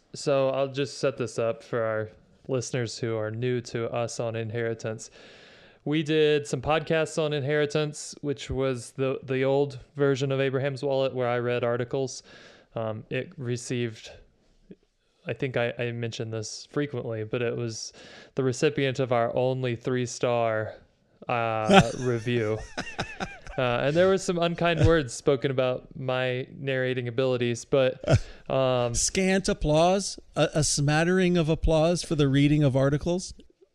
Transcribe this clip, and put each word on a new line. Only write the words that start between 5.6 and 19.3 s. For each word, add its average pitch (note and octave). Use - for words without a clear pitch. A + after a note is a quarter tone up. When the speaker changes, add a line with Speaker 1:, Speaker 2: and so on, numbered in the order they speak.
Speaker 1:
We D3+
did D3+
some C3+
podcasts D#3
on D3+
inheritance, D3
which C#3+
was C3
the, C3
the C3
old C3+
version C#3
of C3+
Abraham's C3+
Wallet C3+
where B2+
I A#2+
read A#2+
articles. B2
Um, A2
it C3
received, A#2+
I C#3
think C3
I, A#2+
I A#2+
mentioned A#2
this -
frequently, B2
but A#2+
it A#2+
was A#2
the C3+
recipient C3+
of B2+
our A#2+